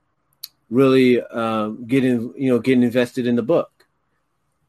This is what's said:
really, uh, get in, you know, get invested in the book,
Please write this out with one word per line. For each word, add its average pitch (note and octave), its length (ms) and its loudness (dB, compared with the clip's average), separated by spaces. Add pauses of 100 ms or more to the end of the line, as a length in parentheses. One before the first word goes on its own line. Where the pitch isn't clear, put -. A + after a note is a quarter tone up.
(680)
really, B2+ 500 4
uh, A2 500 -4
get A#2+ 360 -2
in, B2 320 -2
you C3+ 120 -2
know, A#2+ 100 2
get B2+ 180 0
invested B2 500 0
in B2 80 0
the A#2 60 0
book, C#3 300 -2 (960)